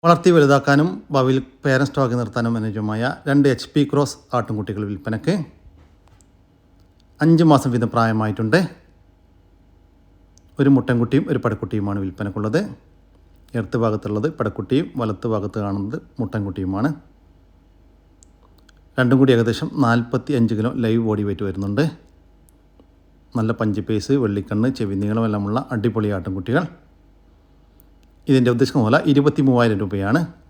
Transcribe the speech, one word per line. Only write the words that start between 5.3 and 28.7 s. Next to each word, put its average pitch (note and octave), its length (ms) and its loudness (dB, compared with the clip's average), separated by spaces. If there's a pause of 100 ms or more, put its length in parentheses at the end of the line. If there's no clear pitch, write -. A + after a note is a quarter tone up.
അഞ്ച് E3 260 6
മാസം C#3 240 4
വീതം A2+ 200 0
പ്രായമായിട്ടുണ്ട്. A2 640 0 (2000)
ഒരു C#3 160 6
മുട്ടൻകുട്ടിയും B2 560 0
ഒരു B2+ 120 -2
പടക്കുട്ടിയുമാണ് G2+ 600 -4
വിൽപ്പനക്കുള്ളത്. G#2 560 -4 (960)
ഇടത്ത് A2+ 280 -4
ഭാഗത്തുള്ളത് G#2+ 540 -2
പടക്കുട്ടിയും B2 500 -2 (140)
വലത്ത് A2 320 -4
ഭാഗത്ത് G#2 320 -4
കാണുന്നത് G2+ 320 -6 (240)
മുട്ടൻകുട്ടിയുമാണ്. G2 680 -4 (2000)
രണ്ടും B2+ 200 4
കൂടി C3 160 6
ഏകദേശം A#2 340 0 (160)
നാൽപത്തി A#2+ 540 0
അഞ്ച് A2+ 200 2
കിലോ A#2+ 120 0 (140)
ലൈവ് A#2 240 2
ബോഡി G#2 180 -2
വെയിറ്റ് G2 220 -4
വരുന്നുണ്ട്. G2+ 360 -2 (1500)
നല്ല A2+ 220 -2
പഞ്ച് G#2 260 -2
പേസ്, A2 260 -2 (100)
വെള്ളിക്കണ്ണ്, G#2 460 -2 (100)
ചെവി G2+ 220 -4
നീളമെല്ലാമുള്ള G#2 580 -2 (160)
അടിപൊളി G#2+ 420 -2
ആട്ടിൻകുട്ടികൾ. F#2+ 480 -4 (1700)
ഇതിൻ്റെ B2 240 4
ഉദ്ദേശിക്കുന്ന C3+ 340 2